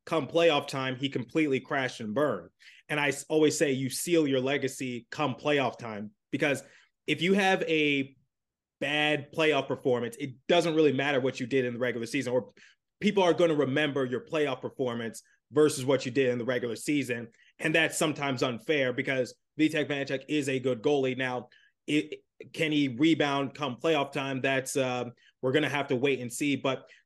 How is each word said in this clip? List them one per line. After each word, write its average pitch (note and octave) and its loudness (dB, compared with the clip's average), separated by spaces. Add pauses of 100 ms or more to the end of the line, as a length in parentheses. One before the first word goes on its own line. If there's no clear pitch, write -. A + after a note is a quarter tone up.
come D#3 -2
playoff D#3+ 4
time, C3 -4
he C3+ -4
completely C#3 0
crashed C3 -4
and G#2+ -6
burned. G#2 0 (400)
And D3+ -2
I C#3+ 2
s-, C#3+ -4
always D#3 4
say D3 2
you C3 -2
seal D#3+ 2
your C3+ 2
legacy C3 -4
come C#3 -2
playoff C#3+ 0
time, G#2+ -10 (200)
because C3+ 0 (460)
if C#3+ -2
you F3+ 4
have F#3+ 2
a D3 0 (680)
bad D3 0
playoff D3 2
performance, A#2+ -2
it C#3 -8 (140)
doesn't E3 4
really D#3 6
matter C#3 0
what B2+ -2
you C3 -4
did C3 0
in B2 -4
the A#2 -8
regular A#2+ -2
season, B2 -4
or A#2+ 0 (500)
people G3 2
are E3+ 6
gonna E3 4
remember C#3 0
your B2 -4
playoff D3 -2
performance A#2 -6 (280)
versus D3 4
what C3+ 2
you C3 -6
did B2+ 2
in B2 -2
the A#2 -6
regular A#2+ -2
season. A#2+ -4 (320)
And D#3+ 0
that's D#3+ 2
sometimes C#3+ -2
unfair B2+ -2
because C3 -4 (240)
Vitek D3+ 2
Vanecek C3+ -4
is D3 0
a C3 0
good A#2+ -2
goalie. C3+ 0
Now, B2+ -4 (380)
it, D3+ -2 (320)
can D#3 0
he C#3+ 0
rebound C#3+ 2
come C3+ -6
playoff D3 2
time? C3+ -4
That's, C3+ -2
uh, B2 -2 (360)
we're C3 0
gonna C#3+ 2
have C#3 -2
to C3+ 2
wait B2+ 0
and B2 -10
see. C#3+ -2
But C3 -4 (220)